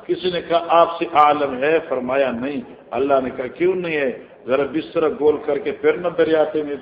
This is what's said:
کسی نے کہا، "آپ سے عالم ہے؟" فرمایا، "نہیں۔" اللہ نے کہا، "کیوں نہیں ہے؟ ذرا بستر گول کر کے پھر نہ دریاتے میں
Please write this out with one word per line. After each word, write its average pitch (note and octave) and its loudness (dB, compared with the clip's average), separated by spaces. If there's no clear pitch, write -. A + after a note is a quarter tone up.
کسی F3+ -2
نے E3+ -4
کہا، E3 0
"آپ E3 4
سے E3+ -2
عالم C#3+ 2
ہے؟" D#3 2
فرمایا، B2+ 0
"نہیں۔" B2+ -6
اللہ C#3 0
نے B2+ -6
کہا، B2+ -6
"کیوں F3+ 0
نہیں E3+ -4
ہے؟ B2+ -2
ذرا C3+ 2
بستر D3+ -2
گول C#3+ 2
کر C#3 -2
کے C#3+ -4
پھر D3+ 0
نہ F3+ -6
دریاتے D#3 0
میں C#3+ -6